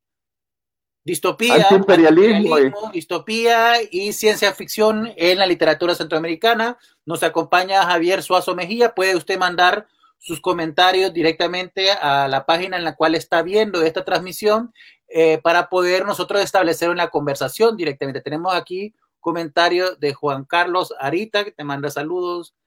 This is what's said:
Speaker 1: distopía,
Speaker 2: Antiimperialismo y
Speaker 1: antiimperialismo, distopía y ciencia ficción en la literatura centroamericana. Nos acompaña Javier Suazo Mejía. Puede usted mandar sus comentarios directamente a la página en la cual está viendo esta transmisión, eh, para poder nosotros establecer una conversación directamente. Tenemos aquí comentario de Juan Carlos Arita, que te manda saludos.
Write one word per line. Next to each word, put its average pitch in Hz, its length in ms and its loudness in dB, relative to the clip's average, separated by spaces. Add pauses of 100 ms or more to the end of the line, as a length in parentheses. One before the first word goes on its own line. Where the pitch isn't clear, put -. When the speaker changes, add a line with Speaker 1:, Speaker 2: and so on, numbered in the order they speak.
(1040)
Speaker 1:
distopía, 196 520 0
Speaker 2:
Antiimperialismo 190 720 6
y 220 60 4
Speaker 1:
antiimperialismo, 165 560 2
distopía 226 800 0 (180)
y 196 220 -4
ciencia 208 400 0
ficción 175 640 -2
en 175 200 2
la 196 80 2
literatura 170 500 0
centroamericana. 170 800 -2 (280)
Nos 156 180 -6
acompaña 180 600 0
Javier 175 400 0
Suazo 180 320 -2
Mejía. 220 400 -2
Puede 190 200 0
usted 185 220 -4
mandar 180 500 0 (300)
sus 160 220 -12
comentarios 180 720 0
directamente 175 800 -2
a 139 360 0
la 135 180 -4
página 180 320 -2
en 170 60 -6
la 156 120 -6
cual 160 180 0
está 165 300 0
viendo 190 400 0
esta 160 220 -2
transmisión, 196 680 -2 (340)
eh, 160 300 2
para 170 320 0
poder 185 360 0
nosotros 202 360 -2
establecer 170 480 0
una 175 200 -2
conversación 147 680 -2
directamente. 139 440 -6
Tenemos 165 340 -4
aquí 185 400 -8 (240)
comentario 175 760 -2
de 143 200 -4
Juan 139 300 -6
Carlos 175 540 -2
Arita, 202 440 -4
que 208 80 -14
te 151 120 -16
manda 143 280 -6
saludos. 175 640 -8 (120)